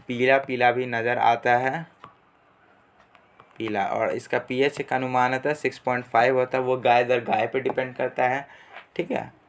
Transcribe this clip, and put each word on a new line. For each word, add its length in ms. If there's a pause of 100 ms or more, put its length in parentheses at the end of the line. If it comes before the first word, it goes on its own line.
पीला 300
पीला 340
भी 140
नज़र 320
आता 380
है, 300 (1700)
पीला। 280
और 240
इसका 280
पीएच 440
का 140
अनुमानतः 580
सिक्स 240
पॉइंट 260
फ़ाइव 340
होता 200
है, 60
वो 120
गाय 280
दर 160
गाय 260
पे 140
डिपेंड 360
करता 320
है, 180 (500)
ठीक 140
है। 220 (160)